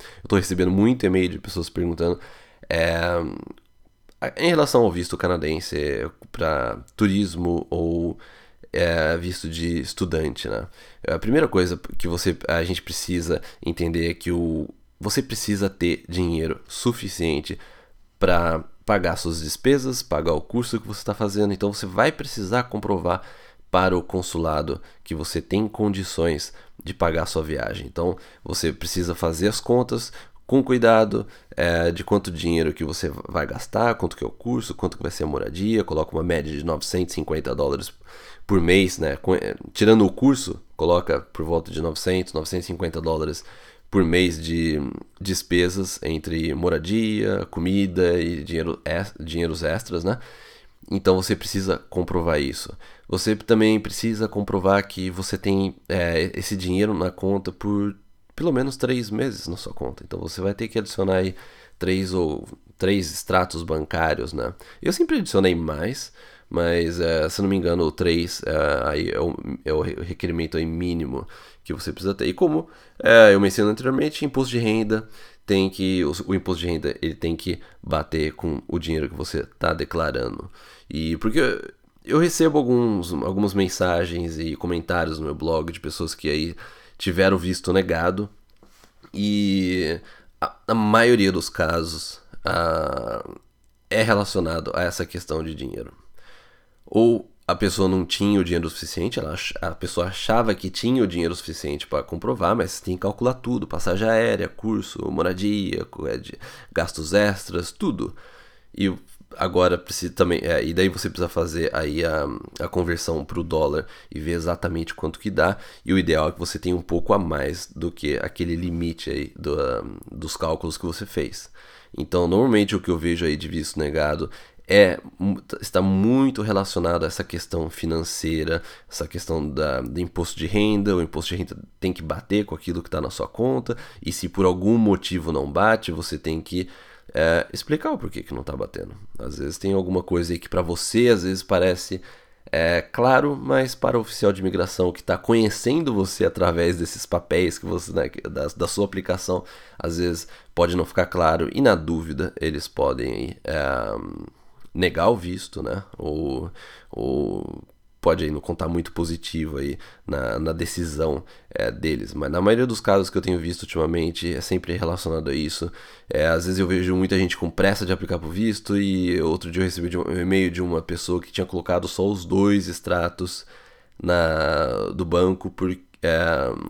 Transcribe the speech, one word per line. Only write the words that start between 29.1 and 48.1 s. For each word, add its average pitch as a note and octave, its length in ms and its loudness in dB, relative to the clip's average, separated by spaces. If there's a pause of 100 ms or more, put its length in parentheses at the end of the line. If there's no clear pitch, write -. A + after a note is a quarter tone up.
fazer E2 320 0
as G#2+ 120 0
contas A#2+ 540 0 (320)
com C3 180 4
cuidado, A2+ 640 4 (320)
é, E2+ 340 4
de E2 120 -4
quanto G2+ 260 2
dinheiro E2 440 2
que - 100 -6
você D2+ 280 -4 (160)
vai D2+ 200 -2
gastar, A2 480 0
quanto - 200 -2
que - 80 -6
é A#1+ 40 -2
o - 40 -6
curso, A#2+ 440 -4
quanto - 220 -4
que - 60 -12
vai D#2+ 80 -2
ser - 120 -6
a D#2 40 -2
moradia, E2+ 560 0
coloca D#2 320 -2
uma D#2+ 80 0
média D#2 320 0
de D2 80 -4
novecentos E2 500 -2
e - 20 -6
cinquenta D#2 400 -2
dólares C#2+ 360 -2 (540)
por F#2+ 160 6
mês, F#2 380 6
né? D2 160 0
Com, F#2 180 0
é, - 220 -2 (180)
tirando G#2+ 320 8
o F#2 60 6
curso, - 500 2 (160)
coloca E2 420 2
por - 240 -8
volta E2 280 -2
de D#2+ 100 -4
novecentos, F#2 520 -2
novecentos E2+ 320 -4
e - 20 -16
cinquenta E2 340 -4
dólares D#2 420 -2 (460)
por G2 140 6
mês E2+ 380 4
de D#2+ 400 0 (400)
despesas F2+ 840 0
entre D#2+ 500 -2
moradia, G2 960 0
comida F2+ 720 2